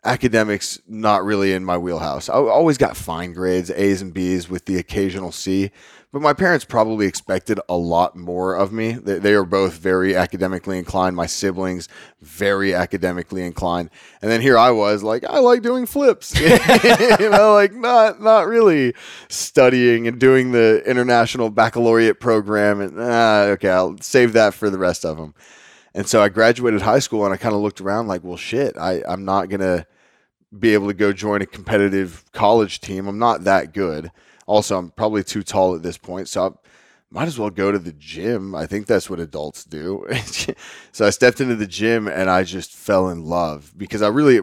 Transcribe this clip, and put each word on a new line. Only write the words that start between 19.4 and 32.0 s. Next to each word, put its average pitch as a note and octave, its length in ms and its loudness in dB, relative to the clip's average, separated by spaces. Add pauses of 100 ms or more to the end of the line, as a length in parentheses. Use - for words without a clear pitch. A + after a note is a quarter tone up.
and A#2 140 -4
doing C3 320 4
the A2+ 340 4
international B2 640 2
baccalaureate A2+ 680 2
program. G#2 600 0
And, F#2 180 -8
ah, A#2 440 2 (120)
okay, F#2+ 160 -2
I'll F#2 300 0
save A#2+ 340 2
that G#2+ 200 4
for G#2 160 -2
the F#2+ 80 -6
rest F2+ 260 -2
of D#2+ 140 -6
'em. D#2 160 -16 (600)
And G2 120 -6
so A2 160 4
I G2+ 60 6
graduated A2+ 540 2
high A2 180 2
school, G#2+ 240 -2
and G2 100 0
I - 20 -6
kinda G#2+ 200 -2
looked G#2 240 -4
around G2+ 260 -4
like, F2+ 160 -6
"Well, F2 140 -12
shit, B2+ 420 -4
I, F2+ 280 -4
I'm F#2+ 180 -8
not F#2+ 240 -2
gonna F#2 380 -2 (720)
be G#2+ 160 2
able G2+ 140 2
to G2+ 80 -4
go G2+ 180 0
join G2+ 300 -4
a F#2+ 40 -6
competitive G2 880 -2